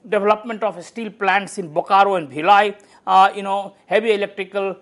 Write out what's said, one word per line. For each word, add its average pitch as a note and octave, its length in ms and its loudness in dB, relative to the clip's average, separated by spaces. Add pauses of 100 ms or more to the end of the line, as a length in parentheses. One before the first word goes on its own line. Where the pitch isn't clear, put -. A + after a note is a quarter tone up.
development G#3+ 560 -2
of F3 200 -6
steel A3 280 -12
plants G3+ 460 -2
in F3 160 -8
Bokaro G3 440 2
and D3 140 -8
Bhilai, G3 440 2 (300)
uh, F#3+ 300 4
you G3+ 80 -10
know, G3 320 -6 (100)
heavy A3 280 0
electrical, G3 680 -6